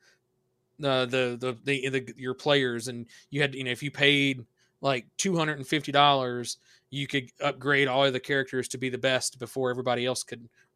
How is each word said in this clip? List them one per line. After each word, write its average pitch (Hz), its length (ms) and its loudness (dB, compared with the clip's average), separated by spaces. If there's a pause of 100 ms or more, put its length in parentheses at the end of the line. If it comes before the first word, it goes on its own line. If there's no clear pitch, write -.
(800)
the, 131 280 2
the, 123 580 -2
the, 135 260 0
the, 131 100 0
the, 113 160 -12
your 127 180 -6
players, 127 540 2
and 120 180 -10 (240)
you 143 100 -4
had, 139 140 0
you 131 100 -8
know, 123 60 -4
if 123 120 -6
you 143 80 -6
paid, 139 540 4 (360)
like, 135 260 0 (100)
two 190 200 0
hundred 151 220 0
and 135 80 -10
fifty 147 260 -2
dollars, 131 680 4 (320)
you 139 160 -6
could 131 240 -4 (100)
upgrade 139 480 2
all 135 160 4
of 135 80 4
the 127 80 -2
characters 131 480 -2
to 131 100 -8
be 131 100 -4
the 123 100 -4
best 127 400 0
before 123 320 -4
everybody 123 360 -2
else 127 180 -4
could 117 240 -14 (280)